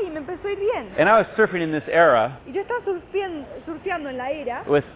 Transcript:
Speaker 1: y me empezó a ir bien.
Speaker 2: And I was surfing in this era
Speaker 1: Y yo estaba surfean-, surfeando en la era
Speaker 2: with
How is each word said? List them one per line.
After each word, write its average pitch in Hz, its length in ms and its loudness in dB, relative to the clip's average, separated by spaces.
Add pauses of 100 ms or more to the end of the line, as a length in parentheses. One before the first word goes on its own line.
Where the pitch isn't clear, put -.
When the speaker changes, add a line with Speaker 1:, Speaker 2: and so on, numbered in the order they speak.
Speaker 1:
y 349 60 -6
me 302 80 -8
empezó 339 300 -8
a - 20 -2
ir 403 80 -4
bien. 392 300 -2 (100)
Speaker 2:
And 160 100 4
I 220 100 8
was 196 80 2 (100)
surfing 180 260 2
in 160 80 -2
this 156 160 -2
era 131 640 4
Speaker 1:
Y 262 40 -14
yo 392 100 -4
estaba 480 220 -4
surfean-, 359 600 -4 (200)
surfeando 320 460 -6
en 254 80 -8
la 254 140 -6
era 285 340 -6
Speaker 2:
with 143 160 4 (140)